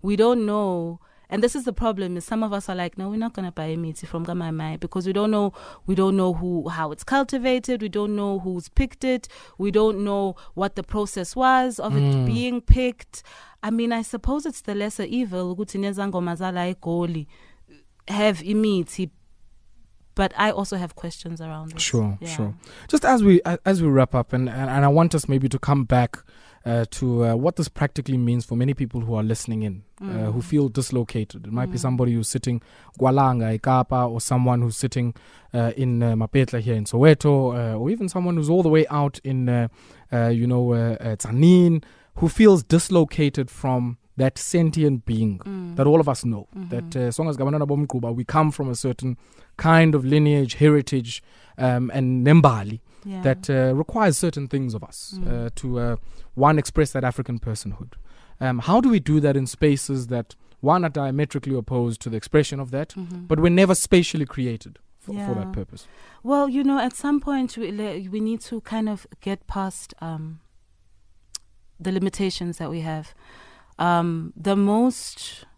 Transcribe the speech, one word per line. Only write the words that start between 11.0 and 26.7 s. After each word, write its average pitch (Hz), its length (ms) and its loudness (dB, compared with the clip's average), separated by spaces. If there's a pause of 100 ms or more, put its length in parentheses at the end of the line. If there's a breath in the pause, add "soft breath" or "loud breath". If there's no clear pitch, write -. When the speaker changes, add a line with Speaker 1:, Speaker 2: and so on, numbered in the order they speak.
Speaker 1:
was 254 420 2
of 214 180 -2
it 143 60 2
Speaker 2:
Mm. 139 240 2
Speaker 1:
being 240 340 -2
picked. - 640 2 (400 loud breath)
I 214 80 -4
mean, 233 220 -2
I 226 100 -4
suppose 262 420 -4
it's 302 180 -8
the 208 120 -8
lesser 202 300 -6
evil 185 500 -4
ukuthi 196 240 -8
nezangoma 196 580 -4
zala 180 380 -4
eGoli 170 540 -4 (800 soft breath)
have 208 340 0
imithi, 190 680 -2 (1040)
but 196 200 0
I 214 140 2
also 196 280 -4
have 175 180 -8
questions 170 440 -12
around 156 300 -12
this. 82 120 -10
Speaker 2:
Sure, 104 380 0
Speaker 1:
Yeah. 165 80 -10
Speaker 2:
sure. 110 260 -4 (340 loud breath)
Just - 160 2
as 254 180 6
we, 190 220 8
a-, 170 200 -2
as 190 160 2
we 160 80 2
wrap 131 280 4
up, 120 160 -2
and, 127 160 0
and, 131 200 -4
and 139 160 2
I 143 40 6
want 165 260 4
us 151 140 -2
maybe 135 200 2
to 131 120 -2
come 139 240 2
back, 123 400 0 (420 soft breath)
uh, 117 240 0